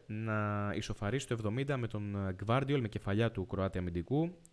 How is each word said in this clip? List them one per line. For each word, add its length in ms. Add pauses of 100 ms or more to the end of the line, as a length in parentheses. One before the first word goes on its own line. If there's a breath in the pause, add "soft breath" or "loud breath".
να 680
ισοφαρίσει 520
το 80
εβδομήντα 420
με 100
τον, 400
ε, 60
Γκβάρντιολ 480
με 80
κεφαλιά 420
του 160
Κροάτη 320
αμυντικού, 600 (140)